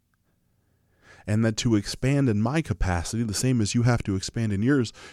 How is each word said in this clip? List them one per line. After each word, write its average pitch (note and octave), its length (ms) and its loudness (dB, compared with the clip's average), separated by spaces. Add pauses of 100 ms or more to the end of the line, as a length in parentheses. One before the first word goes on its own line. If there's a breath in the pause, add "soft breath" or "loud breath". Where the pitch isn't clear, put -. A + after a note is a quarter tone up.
(1300 soft breath)
And G#2+ 180 2
that A2+ 140 0
to A#2 160 2
expand C3 560 0
in G#2 100 2
my C3+ 220 0
capacity, F#2+ 600 -2
the G#2+ 120 -4
same B2+ 260 0
as G#2 140 0
you B2 80 2
have A#2 220 2
to G2 120 -2
expand A2 340 -4
in G2+ 120 -2
yours, B2+ 320 0 (180 loud breath)